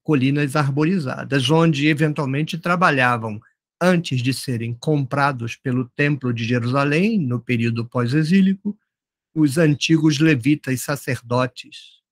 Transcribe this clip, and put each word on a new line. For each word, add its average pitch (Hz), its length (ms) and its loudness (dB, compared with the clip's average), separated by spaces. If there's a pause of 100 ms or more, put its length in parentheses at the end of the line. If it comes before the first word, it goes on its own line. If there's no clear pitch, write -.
colinas 143 540 0
arborizadas, 139 920 -2
onde 156 400 4
eventualmente 151 720 -2
trabalhavam, 127 840 0 (400)
antes 170 420 0
de 127 120 0
serem 117 400 -6
comprados 139 840 -2
pelo 127 320 -4
Templo 143 460 -2
de 117 100 -4
Jerusalém, 139 720 0
no 123 220 -2
período 117 480 -2
pós-exílico, 175 920 0 (540)
os 151 260 0
antigos 156 600 2
levitas 147 640 0
sacerdotes - 1300 -6